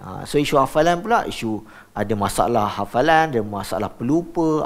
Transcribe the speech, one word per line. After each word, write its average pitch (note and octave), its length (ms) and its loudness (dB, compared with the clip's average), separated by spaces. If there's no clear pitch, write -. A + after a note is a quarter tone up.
Ha, F#2+ 220 -12
so - 140 -2
isu D3 200 2
hafalan D#3+ 440 2
pula, A3 240 0
isu A2 360 -6
ada G#2 220 -2
masalah G#2 560 2
hafalan, D3+ 640 2
ada A2+ 80 0
masalah G2+ 480 -4
pelupa, D#3 760 0